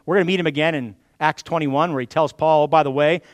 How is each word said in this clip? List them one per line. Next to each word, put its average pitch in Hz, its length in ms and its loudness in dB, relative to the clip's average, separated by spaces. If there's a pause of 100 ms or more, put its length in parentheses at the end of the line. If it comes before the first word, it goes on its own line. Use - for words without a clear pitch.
we're 170 100 0
gonna 196 100 4
meet 180 160 0
him 170 60 -2
again 156 280 0
in 120 200 -8 (260)
Acts 156 220 -2
twenty-one, 156 500 -2
where 135 80 -4
he 123 60 -8
tells 156 260 -2
Paul, 156 300 2
"Oh, 151 40 0
by 156 160 4
the 139 80 -4
way, 151 300 0 (120)